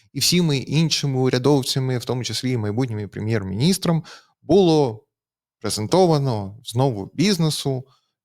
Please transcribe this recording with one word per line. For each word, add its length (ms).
і 60
всіми 380
іншими 640
урядовцями, 760
в 80
тому 180
числі 280
і 60
майбутніми 500
прем'єр-міністром, 960
було 640
презентовано 1000
знову 500
бізнесу 720